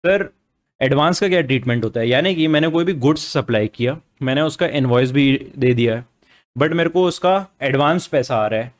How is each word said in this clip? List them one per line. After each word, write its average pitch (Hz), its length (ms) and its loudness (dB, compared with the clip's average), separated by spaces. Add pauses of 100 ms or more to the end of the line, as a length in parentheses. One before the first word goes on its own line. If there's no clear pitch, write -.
सर 190 240 0 (520)
एडवांस 143 400 2
का 202 80 2
क्या 180 140 2
ट्रीटमेंट 123 420 -2
होता 113 160 -4
है, 117 80 0
यानी 160 260 2
कि 160 140 0
मैंने 156 200 2
कोई 165 160 0
भी 190 80 -2 (120)
गुड्स 147 280 0
सप्लाई 113 360 0
किया, 127 300 -4 (240)
मैंने 135 200 0
उसका 160 240 -2
इनवॉइस 127 460 0
भी 135 460 0
दे 127 160 2
दिया 117 220 0
है, 120 80 -12 (520)
but 151 160 0
मेरे 170 180 0
को 180 160 2
उसका 190 400 0 (160)
एडवांस 143 440 0
पैसा 131 300 -2
आ 107 100 0
रहा 110 140 -2
है 123 200 -10